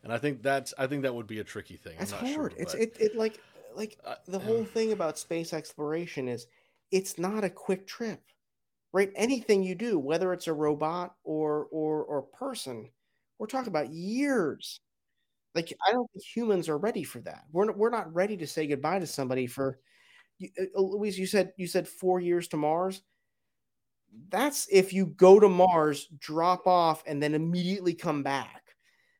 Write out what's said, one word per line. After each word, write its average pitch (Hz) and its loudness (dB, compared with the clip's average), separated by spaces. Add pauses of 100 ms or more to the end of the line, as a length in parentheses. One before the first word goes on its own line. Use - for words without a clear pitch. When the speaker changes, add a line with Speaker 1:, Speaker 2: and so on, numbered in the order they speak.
Speaker 1:
And 117 -6
I 117 -2
think 135 -4
that's, 135 0
I 135 -2
think 139 -4
that 127 -2
would 117 -8
be 107 -10
a 101 -6
tricky - -14
thing. - -18
I'm 80 -18
Speaker 2:
That's 196 -8
Speaker 1:
not 220 -6
sure, 294 -6
Speaker 2:
hard. 294 -6
It's, 180 -8
Speaker 1:
but 220 -2
Speaker 2:
it, 226 -4
it, 214 0
like, 220 -4 (360)
like, 214 -12
Speaker 1:
Uh, - -10 (140)
Speaker 2:
the 185 -6
Speaker 1:
<sighs> 196 -8
Speaker 2:
whole 226 0
thing 220 -2
about 165 -2
space 165 -6
exploration 151 -6
is 120 -6 (460)
it's 190 0
not 202 -2
a 180 0
quick - -4
trip, 220 -10 (720)
right? 196 2
Anything 220 2
you 185 -2
do, 208 -2
whether 170 0
it's 175 -8
a 160 -2
robot 151 -2
or, 151 -2
or, 156 -2
or 143 -4
person, 139 -10 (480)
we're 214 -8
talking 254 -6
about 151 -2
years. 196 -2 (760)
Like, 165 -4 (140)
I 208 4
don't 247 -2
think 190 -16
humans 202 0
are 147 0
ready 202 -2
for 123 -10
that. 80 -14
We're, 202 0
we're 214 2
not 185 -4
ready 196 0
to 160 -6
say 156 -4
goodbye 151 0
to 165 -6
somebody 127 -2
for, 135 -4 (580)
you, 185 -14 (280)
uh, - -2
Louise, 196 0
you 185 -4
said, 185 0
you 180 -6
said 170 -2
four 185 0
years 175 0
to 165 -4
Mars. 170 0 (1300)
That's 277 -2
if 190 6
you 190 0
go 185 12
to 208 10
Mars, 175 4 (120)
drop 175 2
off, 170 4
and 147 -2
then 151 0
immediately 175 0
come 151 -2
back. 139 -6 (440)